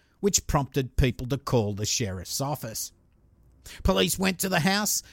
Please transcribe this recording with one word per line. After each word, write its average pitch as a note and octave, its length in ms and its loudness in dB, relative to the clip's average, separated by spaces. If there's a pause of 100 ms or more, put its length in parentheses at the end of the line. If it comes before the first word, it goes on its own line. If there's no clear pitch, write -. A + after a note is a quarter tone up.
(200)
which - 260 0
prompted C3+ 500 0
people B2+ 320 2
to C3+ 100 -2
call G#2 360 0
the G#2 120 -4
sheriff's F#2+ 540 -4
office. C3+ 520 -6 (920)
Police F#3+ 360 2
went F#3+ 220 0
to F#3+ 80 -2
the F#3 120 2
house, G3 420 2 (100)